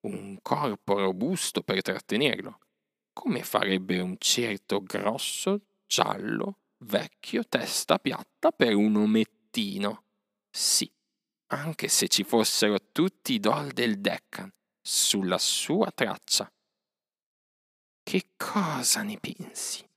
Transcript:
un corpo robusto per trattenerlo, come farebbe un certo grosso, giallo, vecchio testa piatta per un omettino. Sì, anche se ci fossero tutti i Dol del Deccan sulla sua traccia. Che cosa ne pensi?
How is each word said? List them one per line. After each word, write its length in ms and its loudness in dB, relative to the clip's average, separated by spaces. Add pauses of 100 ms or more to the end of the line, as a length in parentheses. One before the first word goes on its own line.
un 420 -8
corpo 560 0
robusto 640 0
per 180 0
trattenerlo, 760 -2 (540)
come 320 -2
farebbe 560 2
un 180 -4
certo 640 0
grosso, 840 -2 (200)
giallo, 720 0 (200)
vecchio 680 -4
testa 540 0
piatta 500 -2
per 240 4
un 220 4
omettino. 1080 0 (440)
Sì, 420 0 (600)
anche 340 -6
se 220 2
ci 160 2
fossero 540 4 (120)
tutti 440 0
i 40 2
Dol 320 0
del 300 0
Deccan 500 -6 (320)
sulla 560 0
sua 540 0
traccia. 600 -2 (1500)
Che 340 -2
cosa 680 -2
ne 180 -6
pensi? 760 -10